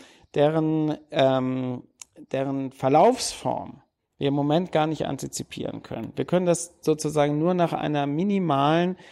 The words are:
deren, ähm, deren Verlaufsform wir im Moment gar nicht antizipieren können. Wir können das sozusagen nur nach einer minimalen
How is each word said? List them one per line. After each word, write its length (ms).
deren, 640
ähm, 720
deren 400
Verlaufsform 1080
wir 100
im 60
Moment 400
gar 120
nicht 200
antizipieren 760
können. 360
Wir 80
können 200
das 360
sozusagen 580
nur 140
nach 180
einer 360
minimalen 880